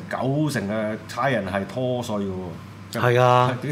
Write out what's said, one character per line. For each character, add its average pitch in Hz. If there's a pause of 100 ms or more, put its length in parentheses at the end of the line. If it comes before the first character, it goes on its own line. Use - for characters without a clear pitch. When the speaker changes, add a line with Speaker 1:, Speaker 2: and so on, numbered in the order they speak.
(100)
Speaker 1:
九 143
成 98
嘅 107 (120)
差 123
人 104
係 98
拖 127
稅 107
㗎 98 (600)
喎。 113
Speaker 2:
係 120
啊。 123
Speaker 1:
屌 139